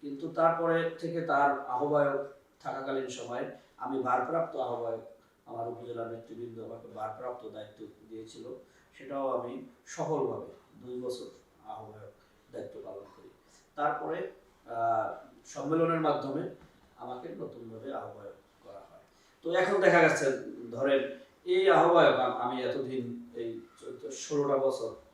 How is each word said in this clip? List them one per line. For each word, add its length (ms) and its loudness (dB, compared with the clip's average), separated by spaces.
কিন্তু 260 -8
তারপরে 600 4
থেকে 320 -4
তার 440 4
আহ্বায়ক 600 2
থাকাকালীন 480 -4
সময়ে 380 -6
আমি 220 -4
ভারপ্রাপ্ত 560 0
আহ্বায়ক, 480 -4
আমার 220 -8
উপজেলা 380 -8
নেতৃবৃন্দ 540 -10
আমাকে 280 -12
ভারপ্রাপ্ত 640 -8
দায়িত্ব 360 -14
দিয়েছিল, 360 -14
সেটাও 480 -2
আমি 260 -10
সফলভাবে 680 -2
দুই 200 -8
বছর 240 -6
আহ্বায়ক 480 -14
দায়িত্ব 340 -10
পালন 200 -12
করি। 140 -20
তারপরে, 560 -2
আহ, 420 2
সম্মেলনের 540 2
মাধ্যমে 500 0
আমাকে 320 -10
নতুনভাবে 640 -12
আহ্বায়ক 440 -10
করা 260 -16
হয়। 140 -20
তো 100 -6
এখন 300 4
দেখা 200 10
গেছে 240 6
ধরেন 300 2
এই 240 6
আহ্বায়ক 500 8
আম-, 180 2
আমি 260 -2
এতদিন 720 -4
এই 260 -6
চোদ্দ, 300 -12
ষোলোটা 480 0
বছর 380 2